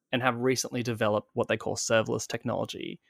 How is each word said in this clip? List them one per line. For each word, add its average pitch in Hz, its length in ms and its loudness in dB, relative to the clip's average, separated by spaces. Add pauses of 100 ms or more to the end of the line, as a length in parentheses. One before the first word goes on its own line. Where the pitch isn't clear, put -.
(120)
and 123 100 0
have 123 160 2
recently 127 440 0
developed 110 520 0
what 117 140 0
they 113 80 2
call 104 200 -2
serverless 113 500 2
technology - 840 -4